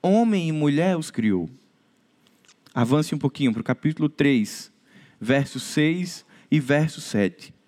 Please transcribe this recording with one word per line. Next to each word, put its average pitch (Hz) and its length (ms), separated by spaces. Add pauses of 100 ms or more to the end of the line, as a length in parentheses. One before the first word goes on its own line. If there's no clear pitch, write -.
Homem 196 460
e 160 40
mulher 156 460
os 156 120
criou. 98 380 (1300)
Avance 139 400
um 147 40
pouquinho 139 360
para 113 80
o - 20
capítulo 151 440
três, 139 600 (480)
verso 135 400
seis 170 680 (240)
e 151 100
verso 147 400
sete. - 540 (140)